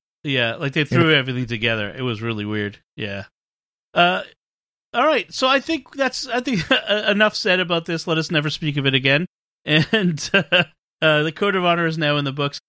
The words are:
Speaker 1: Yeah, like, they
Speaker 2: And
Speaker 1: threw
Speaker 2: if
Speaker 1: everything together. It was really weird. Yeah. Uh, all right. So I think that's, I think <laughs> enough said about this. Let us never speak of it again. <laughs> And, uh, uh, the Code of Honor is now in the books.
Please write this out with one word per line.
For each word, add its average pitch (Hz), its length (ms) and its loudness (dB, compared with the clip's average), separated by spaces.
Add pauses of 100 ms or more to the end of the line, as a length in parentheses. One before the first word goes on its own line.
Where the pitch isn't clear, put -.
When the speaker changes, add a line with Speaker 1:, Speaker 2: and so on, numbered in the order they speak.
(240)
Speaker 1:
Yeah, 123 340 -2
like, 139 160 -6
they 165 80 0
Speaker 2:
And 147 100 -4
Speaker 1:
threw 160 180 4
Speaker 2:
if 156 60 4
Speaker 1:
everything 127 320 -2
together. 113 440 -2
It 127 120 -8
was 113 180 -4
really 113 240 -4
weird. 104 320 -4 (180)
Yeah. 98 280 -8 (720)
Uh, 175 260 2 (720)
all 262 140 2
right. 254 260 0
So 262 140 0
I 269 120 2
think 294 360 -6
that's, 269 320 -4
I 247 140 -2
think 233 280 -2 (120)
<laughs> - 80 -6 (200)
enough 214 260 2
said 185 240 0
about 170 260 -2
this. 165 200 -6
Let 160 140 0
us 156 100 -4
never 151 220 0
speak 147 260 -4
of 139 80 0
it 135 80 4
again. 139 380 2
<laughs> - 340 -20
And, 160 680 2
uh, 180 300 2 (360)
uh, 151 220 4
the 160 80 -2
Code 202 240 0
of 180 100 0
Honor 170 220 2
is 160 100 -2
now 147 200 2
in 143 80 0
the 135 60 -2
books. 143 380 -4